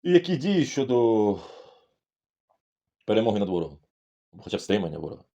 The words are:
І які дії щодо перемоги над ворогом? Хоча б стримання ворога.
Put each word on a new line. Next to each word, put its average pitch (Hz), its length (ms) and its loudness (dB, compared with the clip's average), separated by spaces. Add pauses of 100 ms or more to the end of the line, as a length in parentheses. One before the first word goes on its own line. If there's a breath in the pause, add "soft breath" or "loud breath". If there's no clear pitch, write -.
І 180 100 0
які 180 240 4
дії 165 300 0
щодо 113 720 2 (1700 loud breath)
перемоги 110 320 2
над 98 100 -2
ворогом? 85 300 -6 (600)
Хоча - 180 -8
б - 40 -6
стримання 85 380 -4
ворога. - 260 -14 (100)